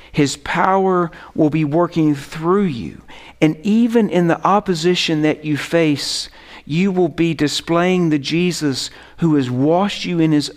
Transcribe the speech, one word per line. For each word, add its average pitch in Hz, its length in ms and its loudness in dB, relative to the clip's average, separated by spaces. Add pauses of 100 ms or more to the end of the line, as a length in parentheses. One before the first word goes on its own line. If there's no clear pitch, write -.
(120)
His 143 260 0
power 185 720 0 (240)
will 156 160 2
be 156 140 0
working 156 500 2
through 165 480 -2
you. 117 400 -6 (360)
And 156 240 2
even 226 460 2
in 175 180 2
the 165 160 0
opposition 175 800 0
that 156 240 0
you 151 120 -2
face, 156 720 -2 (360)
you 180 260 0
will 180 180 2
be 165 260 0
displaying 170 760 0
the 151 100 2
Jesus 156 680 -2 (280)
who 160 180 2
has 135 140 0
washed 160 560 0
you 175 140 -2
in 160 120 4
his 147 260 0